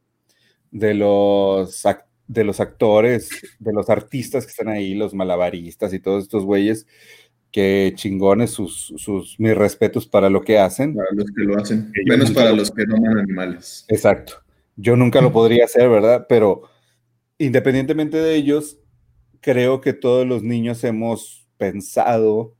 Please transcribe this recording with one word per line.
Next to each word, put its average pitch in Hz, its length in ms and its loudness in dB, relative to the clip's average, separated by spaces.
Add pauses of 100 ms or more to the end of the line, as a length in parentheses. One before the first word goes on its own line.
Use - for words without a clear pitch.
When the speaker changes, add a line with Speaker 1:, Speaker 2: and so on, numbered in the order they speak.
(720)
Speaker 1:
de 107 240 -2
los 101 880 0
ac-, 101 200 -2 (240)
de 113 160 0
los 104 160 -4
actores, 110 720 0 (280)
de 107 140 -6
los 104 180 -2
artistas 117 560 -4
que - 40 -20
están 110 180 -10
ahí, 101 260 -6
los 101 200 -6
malabaristas 90 760 -4
y 92 80 -6
todos 98 240 -2
estos 101 200 -4
güeyes, 104 420 0 (640)
que 98 420 2
chingones, 98 560 0
sus, - 460 -12
sus, 95 420 -10
mis 110 160 2
respetos 104 520 0
para 98 240 2
lo 98 120 2
que 107 160 2
hacen. 110 360 0
Speaker 2:
Para 98 180 -4
los 101 140 -4
que 107 180 -8
lo 101 140 0
hacen, 107 340 -4
Speaker 1:
Que 101 140 -6
yo 127 60 2
Speaker 2:
menos 127 180 4
Speaker 1:
nunca 117 100 0
Speaker 2:
para 117 100 6
Speaker 1:
lo 107 60 4
Speaker 2:
los 101 140 0
que 110 160 -4
doman 110 320 0
animales. 92 720 -8
Speaker 1:
Exacto. - 540 0 (340)
Yo 120 200 2
nunca 123 240 4
lo 127 80 6
Speaker 2:
Ujú. 117 60 -2
Speaker 1:
podría 117 320 4
hacer, 123 220 4
¿verdad? 117 400 4
Pero 107 340 2 (760)
independientemente 135 800 0
de 160 160 0
ellos, 147 440 -2 (600)
creo 127 400 0
que 139 120 -2
todos 127 340 0
los 123 160 -4
niños 117 420 -6
hemos 113 640 -6 (120)
pensado, 110 1000 -2